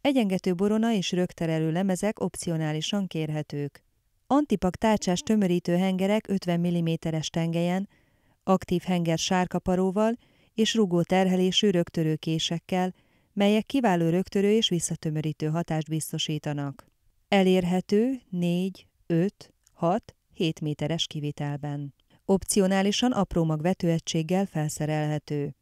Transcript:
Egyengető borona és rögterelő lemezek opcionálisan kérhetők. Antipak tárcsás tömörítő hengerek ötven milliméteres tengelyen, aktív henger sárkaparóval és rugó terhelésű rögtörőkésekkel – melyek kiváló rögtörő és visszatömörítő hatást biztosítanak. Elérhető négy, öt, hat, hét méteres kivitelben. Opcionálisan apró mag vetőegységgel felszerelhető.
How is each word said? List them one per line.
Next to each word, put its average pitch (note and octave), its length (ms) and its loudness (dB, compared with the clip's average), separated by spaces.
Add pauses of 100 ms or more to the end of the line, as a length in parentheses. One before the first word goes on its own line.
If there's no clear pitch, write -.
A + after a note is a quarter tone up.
Egyengető G3+ 540 2
borona G#3+ 380 2
és G3 200 0
rögterelő D#3+ 600 0
lemezek F#3+ 480 -2
opcionálisan D#3+ 880 -4
kérhetők. D3+ 760 -6 (420)
Antipak G#3+ 500 2
tárcsás G3+ 440 0
tömörítő F3+ 560 0
hengerek F#3+ 520 0
ötven F3+ 320 0
milliméteres E3 680 -2
tengelyen, E3+ 600 -2 (540)
aktív F3+ 400 0
henger E3 360 0
sárkaparóval F#3+ 1000 0 (360)
és A3 200 2
rugó F3+ 280 2
terhelésű F#3 680 2
rögtörőkésekkel – E3+ 1200 -2 (380)
melyek G#3 340 2
kiváló F#3 420 2
rögtörő F#3+ 420 2
és A3 180 4
visszatömörítő D#3 800 -4
hatást D#3 420 -2
biztosítanak. D3+ 1000 -4 (420)
Elérhető F#3+ 1000 2
négy, F3 580 -2 (200)
öt, F3 480 -2 (180)
hat, F3+ 420 -2 (180)
hét D#3+ 280 -2
méteres D3+ 460 -4
kivitelben. D3 880 -6 (300)
Opcionálisan G3 880 2
apró F3 320 0
mag D#3 180 0
vetőegységgel E3+ 840 0
felszerelhető. D3+ 1160 -4